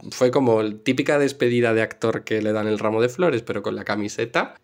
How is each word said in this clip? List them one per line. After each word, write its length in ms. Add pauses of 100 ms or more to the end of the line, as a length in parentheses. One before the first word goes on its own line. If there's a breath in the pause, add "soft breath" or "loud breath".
fue 220
como 300
el 200
típica 380
despedida 560
de 80
actor 400
que 180
le 120
dan 140
el 120
ramo 240
de 60
flores, 340
pero 180
con 140
la 100
camiseta, 800